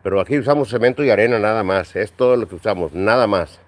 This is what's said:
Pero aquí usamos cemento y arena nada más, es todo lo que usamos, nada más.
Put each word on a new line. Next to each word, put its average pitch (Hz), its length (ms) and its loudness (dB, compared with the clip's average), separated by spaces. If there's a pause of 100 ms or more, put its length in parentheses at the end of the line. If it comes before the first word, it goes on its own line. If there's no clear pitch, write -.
Pero 98 180 -2
aquí 139 180 -2
usamos 139 320 0
cemento 123 340 0
y 131 80 2
arena 110 280 2
nada 107 240 0
más, 95 320 -2
es 104 160 -4
todo 127 240 2
lo 113 140 -4
que 92 60 -16
usamos, 87 380 -4
nada 110 340 0
más. 92 400 -4